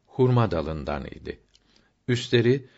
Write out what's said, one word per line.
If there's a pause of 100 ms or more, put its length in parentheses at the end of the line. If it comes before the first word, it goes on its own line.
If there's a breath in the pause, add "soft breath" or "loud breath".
hurma
dalından
idi. (680 soft breath)
Üstleri (100)